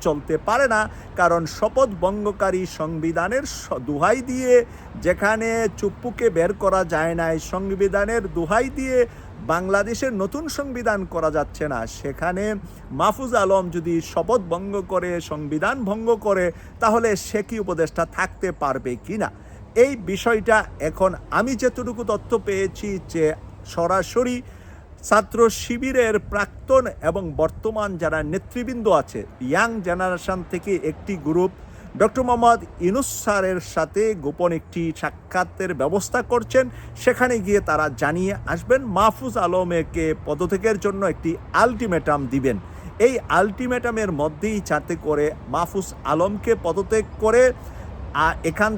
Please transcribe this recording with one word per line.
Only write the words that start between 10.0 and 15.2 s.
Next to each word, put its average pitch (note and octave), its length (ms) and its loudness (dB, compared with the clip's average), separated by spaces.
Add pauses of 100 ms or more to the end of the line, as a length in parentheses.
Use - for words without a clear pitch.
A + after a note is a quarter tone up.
নতুন G3+ 300 -2 (140)
সংবিধান A#3+ 420 -2 (140)
করা D#3+ 180 0
যাচ্ছে D3+ 360 -2
না, C3 120 -2 (200)
সেখানে F3 440 -4 (480)
মাহফুজ G#3 400 0 (120)
আলম F#3+ 220 4 (100)
যদি E3+ 200 -2 (160)
শপথ G3 300 2 (120)
ভঙ্গ F#3+ 200 -6 (200)
করে, F3+ 180 -2 (200)